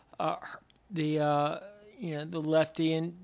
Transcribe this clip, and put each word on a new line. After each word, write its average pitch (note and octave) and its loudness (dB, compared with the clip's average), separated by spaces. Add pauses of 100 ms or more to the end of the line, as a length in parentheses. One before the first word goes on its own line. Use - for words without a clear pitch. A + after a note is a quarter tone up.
(200)
uh, D#3+ 0 (520)
the, D#3 0
uh, D3 2 (380)
you E3+ -6
know, D3 -6
the E3 -6
lefty D#3 4
in E3 -2